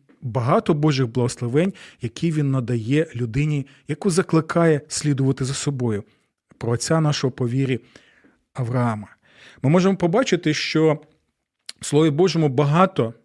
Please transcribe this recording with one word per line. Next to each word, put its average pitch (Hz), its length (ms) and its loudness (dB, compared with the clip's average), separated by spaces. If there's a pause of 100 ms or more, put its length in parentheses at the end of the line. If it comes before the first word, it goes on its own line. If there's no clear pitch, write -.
(220)
багато 135 520 0
Божих 147 340 2
благословень, 123 640 -2 (280)
які 160 320 -4
він 147 180 0
надає 127 560 -2 (100)
людині, 135 500 -2 (220)
яку - 220 -2
закликає 165 800 2
слідувати 135 560 -2
за 135 100 -6
собою. 120 500 -4 (540)
Про 117 140 -4
отця 160 280 0
нашого 143 300 0
по 120 180 -4
вірі 127 320 -2 (760)
Авраама. 117 540 -4 (540)
Ми 135 80 2
можемо 185 260 4
побачити, 175 580 0
що 156 440 2 (840)
в - 60 -12
Слові 156 240 4
Божому 160 380 2
багато 143 680 2 (100)